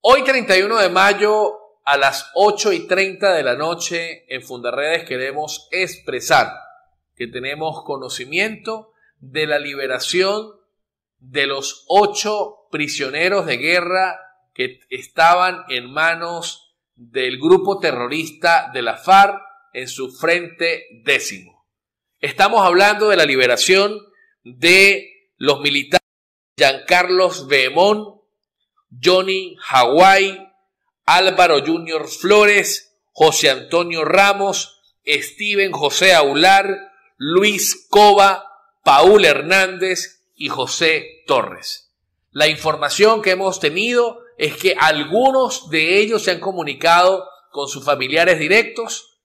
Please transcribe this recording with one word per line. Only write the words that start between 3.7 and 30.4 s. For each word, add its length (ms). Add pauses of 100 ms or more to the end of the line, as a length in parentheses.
en 100
Fundarredes 640
queremos 680
expresar 800 (640)
que 100
tenemos 580
conocimiento 1080 (260)
de 300
la 100
liberación 920 (680)
de 300
los 400
ocho 840
prisioneros 760
de 100
guerra 640 (340)
que 240 (100)
estaban 800
en 220
manos 840 (180)
del 460
grupo 400
terrorista 920
de 100
la 160
farc 440 (300)
en 160
su 240
frente 720 (160)
décimo. 640 (540)
Estamos 440
hablando 440
de 80
la 80
liberación 760 (460)
de 920
los 220
militares 460 (500)
Giancarlos 920
Behemón, 680 (720)
Johnny 720
Hawái, 880 (580)